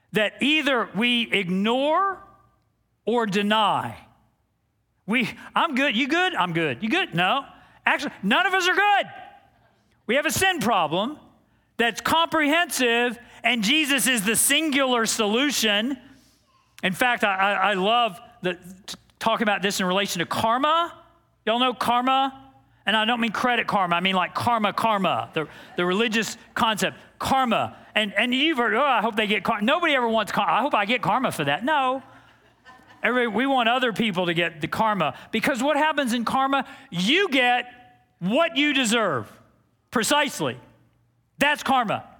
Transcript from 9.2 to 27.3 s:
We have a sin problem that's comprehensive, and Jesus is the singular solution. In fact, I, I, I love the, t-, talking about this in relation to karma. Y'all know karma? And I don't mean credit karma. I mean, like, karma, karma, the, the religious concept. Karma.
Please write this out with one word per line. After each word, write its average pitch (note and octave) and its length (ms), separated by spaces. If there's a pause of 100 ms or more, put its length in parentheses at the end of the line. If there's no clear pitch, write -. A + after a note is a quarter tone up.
We A3 80
have D4 100
a D#4 60
sin F#4 300
problem G3 580 (580)
that's A#3 240
comprehensive, C#4+ 1160 (260)
and A#3 180
Jesus C4+ 440
is A#3+ 180
the A3 100
singular C4+ 680
solution. A3 960 (840)
In F#3 120
fact, A#3+ 300
I, G3+ 100
I, G3 180
I F#3+ 220
love G#3 440 (240)
the, F3 120
t-, - 420 (220)
talking A3+ 240
about G3+ 180
this G3 200
in F#3+ 60
relation F#3+ 340
to E3 60
karma. D4+ 640 (520)
Y'all A3+ 140
know B3 160
karma? C4 800 (340)
And G3+ 100
I G#3+ 80
don't A#3 160
mean A3+ 120
credit A#3+ 340
karma. F3+ 300
I E3+ 40
mean, F#3+ 140
like, F3+ 200
karma, G#3+ 380
karma, F3 600
the, D3+ 120 (300)
the F3+ 80
religious G#3 540 (160)
concept. G3 420 (220)
Karma. A3+ 580 (180)